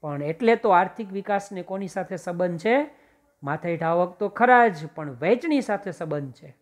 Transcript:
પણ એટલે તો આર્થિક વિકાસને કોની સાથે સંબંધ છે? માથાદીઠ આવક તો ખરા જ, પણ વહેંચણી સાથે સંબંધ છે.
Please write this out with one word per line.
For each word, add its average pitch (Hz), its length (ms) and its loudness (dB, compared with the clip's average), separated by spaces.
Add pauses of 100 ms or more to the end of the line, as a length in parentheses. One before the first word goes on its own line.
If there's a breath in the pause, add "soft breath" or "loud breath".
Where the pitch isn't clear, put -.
પણ 147 220 -8
એટલે 226 320 2
તો 220 140 -2
આર્થિક 190 420 2
વિકાસને 196 500 -4
કોની 190 260 -8
સાથે 180 280 -8
સંબંધ 175 440 -4
છે? 247 260 2 (580 soft breath)
માથાદીઠ 160 400 -4
આવક 175 360 0
તો 208 100 -2
ખરા 240 380 6
જ, 160 280 -4
પણ 151 160 -8
વહેંચણી 240 500 0
સાથે 202 300 -6
સંબંધ 147 420 -6
છે. - 280 -20